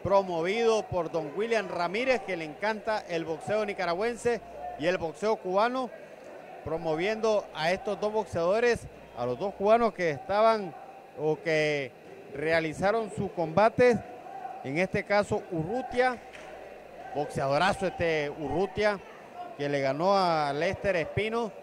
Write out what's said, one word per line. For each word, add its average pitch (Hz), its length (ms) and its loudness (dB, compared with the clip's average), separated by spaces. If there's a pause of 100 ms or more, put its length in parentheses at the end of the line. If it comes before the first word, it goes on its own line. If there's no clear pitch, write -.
promovido 196 800 4
por 170 280 -2
don 156 240 -2
William 214 340 0
Ramírez, 196 540 0
que 185 120 -4
le 165 80 -6
encanta 208 640 -4
el 165 160 -2
boxeo 202 420 -2
nicaragüense 202 760 -2 (380)
y 147 80 0
el 180 100 2
boxeo 180 400 -2
cubano, 214 520 0 (760)
promoviendo 185 880 0
a 160 180 2
estos 190 300 -2
dos 208 100 0
boxeadores, 214 680 2 (360)
a 120 80 -2
los 123 140 -2
dos 196 140 -4
cubanos 220 400 4
que 175 160 0
estaban 202 640 2 (460)
o 151 200 0
que 151 520 2 (420)
realizaron 165 800 0
su 196 180 -4
combate, 208 640 6 (640)
en 139 160 -4
este 190 240 0
caso 202 480 2
Urrutia, 240 680 0 (960)
boxeadorazo 147 720 2
este 160 540 0
Urrutia, 196 600 0 (560)
que 143 140 -2
le 143 120 0
ganó 156 360 2
a 160 360 2
Lester 185 420 0
Espino 214 560 -2 (120)